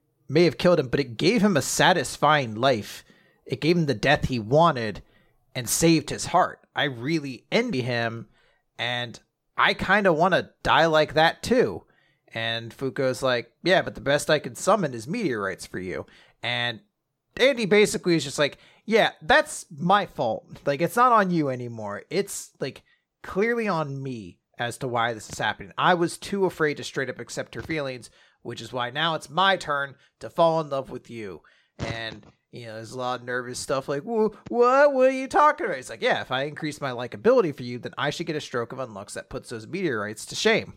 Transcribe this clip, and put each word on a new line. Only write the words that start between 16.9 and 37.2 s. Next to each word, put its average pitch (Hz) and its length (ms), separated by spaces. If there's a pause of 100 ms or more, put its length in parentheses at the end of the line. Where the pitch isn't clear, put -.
Andy 240 260
basically 202 520
is 139 80
just 135 140
like, 143 200 (260)
"Yeah, 202 280 (100)
that's 294 420 (100)
my 180 300
fault. 120 400 (220)
Like, 143 160
it's 170 140
not 247 160
on 202 180
you 156 180
anymore. 117 600
It's, - 400 (100)
like, 139 220 (400)
clearly 226 440
on 147 360
me 113 360 (200)
as 120 200
to 135 100
why 117 260
this 107 160
is - 80
happening. 104 400
I 156 160
was 170 240
too 202 260
afraid 160 320
to - 80
straight 135 240
up 123 120
accept - 340
her 117 80
feelings, 135 480 (320)
which 120 180
is 113 120
why 123 180
now 160 240
it's - 160
my 185 260
turn 139 380 (260)
to 117 80
fall 165 320
in 151 80
love 135 220
with 123 180
you." 104 340 (360)
And, 113 480 (240)
you 120 160
know, 110 80
there's 110 180
a 127 60
lot 123 220
of 120 60
nervous 123 340
stuff 135 280
like, 143 160
"Wha-, 220 260 (180)
what? 254 440
What 262 160
are 269 40
you 262 160
talking 302 380
about?" 165 100
He's 127 140
like, 113 120
"Yeah, 196 200
if - 100
I 131 120
increase 151 360
my 139 100
likability 135 640